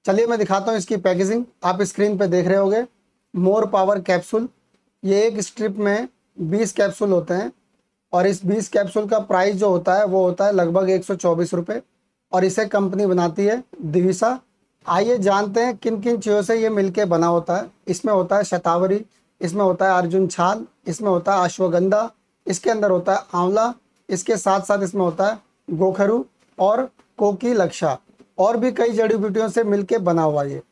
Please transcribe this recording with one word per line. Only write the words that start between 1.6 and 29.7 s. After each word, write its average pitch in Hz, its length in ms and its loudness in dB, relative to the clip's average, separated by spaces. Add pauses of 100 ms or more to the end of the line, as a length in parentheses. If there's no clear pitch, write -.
आप 185 200 0
स्क्रीन 196 340 -2
पे 202 100 2
देख 175 180 0
रहे 190 120 2
होंगे। 202 280 0 (480)
मोर 196 340 2
पावर 202 340 2
कैप्सूल, 196 460 -2 (540)
ये 196 200 2
एक 214 180 0
strip 202 380 -6
में 208 300 0 (300)
बीस 190 340 -2
capsule 202 380 0
होते 175 240 0
हैं 214 160 -4 (640)
और 180 140 2
इस 196 200 -2
बीस 202 220 -2
capsule 202 400 -2
का 220 120 0
price 196 360 0
जो 202 120 2
होता 180 260 2
है 208 120 2
वो 190 160 2
होता 180 240 0
है 208 60 2
लगभग 185 380 2
एक 185 140 0
सौ 196 120 -6
चौबीस 170 380 0
रुपये 208 260 -4 (520)
और 185 120 2
इसे 190 220 0
company 196 400 0
बनाती 180 380 0
है 226 180 0 (220)
दिविसा। 180 460 0 (560)
आइए 214 320 2
जानते 202 420 0
हैं 233 160 0
किन 226 240 -4
किन 233 180 0
चीज़ों 208 240 0
से 226 140 0
ये 220 140 0
मिलके 196 360 0
बना 170 200 2
होता 170 300 0
है। 214 140 -6 (180)
इसमें 214 240 -2
होता 185 240 2
है 208 80 2
शतावरी, 180 560 0 (400)
इसमें 180 220 -2
होता 190 240 2
है 185 120 2
अर्जुन 180 300 0
छाल, 196 360 -2 (220)
इसमें 196 240 -4
होता 180 260 0
है 180 80 2
अश्वगंधा, 185 680 0 (360)
इसके 190 240 -2
अंदर 208 200 2
होता 185 240 0
है 208 100 -2 (100)
आंवला, 202 380 0 (360)
इसके 190 280 -2
साथ 196 260 2
साथ 202 200 0
इसमें 190 200 -2
होता 175 240 0
है 220 120 -2 (300)
गोखरू 190 560 0 (340)
और 247 300 2 (300)
कोकी 208 360 0
लक्षा 165 440 -2 (400)
और 214 180 2
भी 240 160 0
कई 240 200 0
जड़ी 220 240 2
बूटियों 214 340 -2
से 233 140 0
मिलके 202 360 0